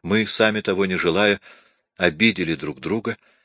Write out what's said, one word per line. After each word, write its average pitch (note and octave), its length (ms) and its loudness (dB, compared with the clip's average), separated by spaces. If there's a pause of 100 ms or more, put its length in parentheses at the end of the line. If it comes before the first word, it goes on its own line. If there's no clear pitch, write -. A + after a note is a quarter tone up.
Мы, G#2 240 0
сами G#2+ 360 0
того G2 240 0
не F#2 120 -2
желая, F#2+ 420 2 (580)
обидели F2+ 580 0
друг C#2+ 240 -10
друга G#2+ 380 -6 (280)